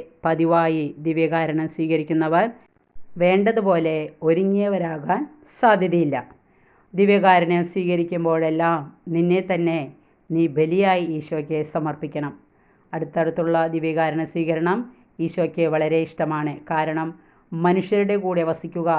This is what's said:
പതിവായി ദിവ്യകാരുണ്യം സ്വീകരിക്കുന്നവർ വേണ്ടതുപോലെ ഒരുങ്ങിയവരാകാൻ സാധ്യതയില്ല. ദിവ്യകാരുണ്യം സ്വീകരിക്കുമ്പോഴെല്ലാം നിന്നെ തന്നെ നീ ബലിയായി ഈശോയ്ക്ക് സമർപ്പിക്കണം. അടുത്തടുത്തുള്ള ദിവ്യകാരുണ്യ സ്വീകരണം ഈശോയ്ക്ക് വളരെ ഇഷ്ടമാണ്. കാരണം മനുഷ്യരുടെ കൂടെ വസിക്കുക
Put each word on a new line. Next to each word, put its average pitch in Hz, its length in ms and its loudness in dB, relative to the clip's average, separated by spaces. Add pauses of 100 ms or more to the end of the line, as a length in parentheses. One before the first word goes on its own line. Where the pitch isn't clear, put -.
(220)
പതിവായി 165 640 2 (100)
ദിവ്യകാരുണ്യം 160 800 -2
സ്വീകരിക്കുന്നവർ 160 720 0 (720)
വേണ്ടതുപോലെ 180 800 2 (240)
ഒരുങ്ങിയവരാകാൻ 185 1000 0 (380)
സാധ്യതയില്ല. 175 580 2 (760)
ദിവ്യകാരുണ്യം 185 680 4
സ്വീകരിക്കുമ്പോഴെല്ലാം 170 1120 0 (300)
നിന്നെ 175 340 2
തന്നെ 170 380 -2 (500)
നീ 165 180 0
ബലിയായി 175 580 0
ഈശോയ്ക്ക് 156 580 -4
സമർപ്പിക്കണം. 151 720 -6 (600)
അടുത്തടുത്തുള്ള 160 600 -2 (120)
ദിവ്യകാരുണ്യ 160 580 -2
സ്വീകരണം 165 540 -2 (400)
ഈശോയ്ക്ക് 165 480 -2
വളരെ 156 340 2
ഇഷ്ടമാണ്. 151 520 -4 (160)
കാരണം 160 400 -2 (420)
മനുഷ്യരുടെ 190 640 2
കൂടെ 185 260 0
വസിക്കുക 165 540 -4